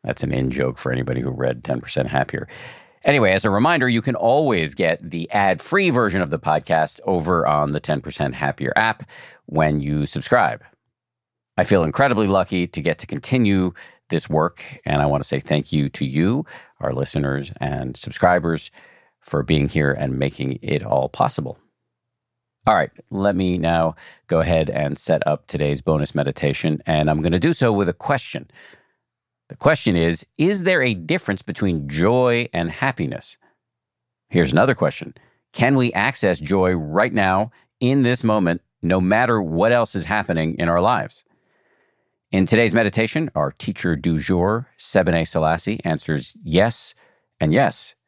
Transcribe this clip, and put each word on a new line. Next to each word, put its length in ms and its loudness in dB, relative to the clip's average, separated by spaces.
That's 180 -4
an 100 -2
in 200 0
joke 260 -2
for 140 -6
anybody 300 -2
who 100 -4
read 320 -4
Ten 180 -6
percent 280 -4
Happier. 380 -4
Anyway, 280 4
as 140 2
a 40 4
reminder, 400 2
you 140 0
can 100 -2
always 640 2
get 260 0
the 300 -8
ad-free 580 2
version 320 2
of 80 -2
the 80 -2
podcast 680 0
over 420 0
on 240 0
the 80 -2
Ten 200 -4
percent 360 -6
Happier 400 -4
app 340 0
when 340 2
you 240 -2
subscribe. 580 0
I 60 2
feel 200 4
incredibly 440 2
lucky 400 0
to 120 -8
get 200 -2
to 80 -14
continue 680 0
this 200 -2
work, 340 0
and 160 0
I 60 2
want 160 0
to 40 -8
say 120 -4
thank 340 -2
you 160 0
to 160 -6
you, 400 0
our 140 -4
listeners 680 -4
and 380 -6
subscribers, 720 0
for 220 -4
being 260 2
here 260 0
and 260 -4
making 420 -4
it 220 -4
all 260 0
possible. 480 -4
All 80 4
right, 160 0
let 280 0
me 200 0
now 380 0
go 140 2
ahead 280 2
and 280 -4
set 280 0
up 220 -2
today's 320 -2
bonus 340 -2
meditation, 720 -2
and 240 2
I'm 120 0
gonna 180 0
do 140 0
so 180 2
with 160 0
a 60 -2
question. 580 -4
The 80 -16
question 400 0
is, 300 0
is 260 0
there 180 2
a 120 0
difference 480 -4
between 460 -2
joy 640 2
and 180 -2
happiness? 680 -4
Here's 240 2
another 240 4
question. 380 -4
Can 240 2
we 160 2
access 480 0
joy 320 2
right 400 0
now 380 2
in 220 2
this 200 2
moment, 400 2
no 180 2
matter 420 2
what 300 2
else 240 2
is 80 -4
happening 560 -2
in 80 0
our 140 2
lives? 420 -2
In 140 2
today's 280 4
meditation, 600 0
our 200 -2
teacher 420 -4
du 240 0
jour, 480 0
Sebene 480 2
Selassie, 600 0
answers 580 -4
yes 500 0
and 140 2
yes. 420 0